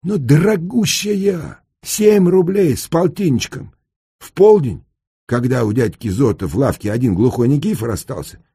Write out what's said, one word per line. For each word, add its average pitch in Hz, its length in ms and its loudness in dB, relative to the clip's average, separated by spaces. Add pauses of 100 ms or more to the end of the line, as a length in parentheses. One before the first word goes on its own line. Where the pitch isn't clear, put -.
Но 190 160 -4
дорогущая! 190 1400 0 (220)
Семь 208 460 4
рублей 185 480 2
с - 100 -12
полтинничком. 131 880 -2 (440)
В - 140 -20
полдень, 185 520 4 (420)
когда 123 380 0
у 104 80 -2
дядьки 113 360 -2
Зота 98 380 0
в 73 80 -8
лавке 107 380 -2
один 117 220 0
глухой 117 340 0
Никифор 147 420 -2
остался - 540 -10 (100)